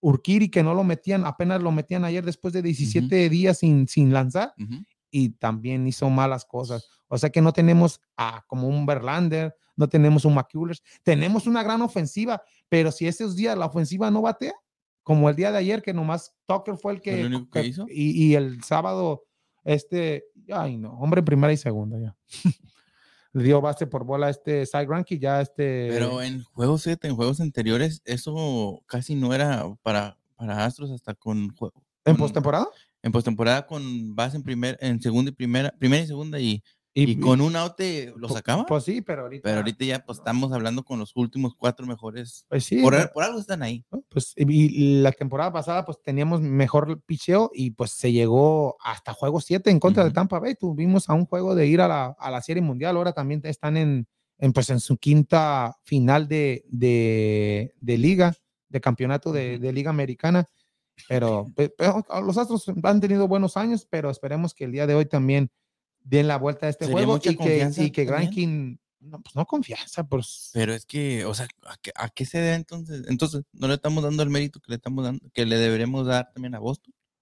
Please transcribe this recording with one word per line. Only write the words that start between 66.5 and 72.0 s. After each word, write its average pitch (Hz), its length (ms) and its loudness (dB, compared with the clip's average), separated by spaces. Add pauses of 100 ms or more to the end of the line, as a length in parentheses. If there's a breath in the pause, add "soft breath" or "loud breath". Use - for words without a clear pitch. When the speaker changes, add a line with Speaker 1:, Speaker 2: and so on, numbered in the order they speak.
Speaker 1:
a - 40 0
este 147 160 -6
Speaker 2:
Sería 131 140 0
Speaker 1:
juego 208 140 4
Speaker 2:
mucha 160 160 0
Speaker 1:
y 160 60 2
que, - 80 -14
Speaker 2:
confianza 151 380 2
Speaker 1:
y 151 80 0
que 143 160 -2
Speaker 2:
también. 156 240 0
Speaker 1:
Greinking, 156 500 -4 (200)
no, 151 200 -20
pues, - 160 -12
no 151 100 0
confianza, 170 640 -6
pues. - 460 -6
Speaker 2:
Pero 110 180 0
es 113 140 -8
que, 139 400 -4
o 107 80 -4
sea, 120 120 -8 (200)
¿a - 160 -20
qué, 98 120 -14
a 113 140 -6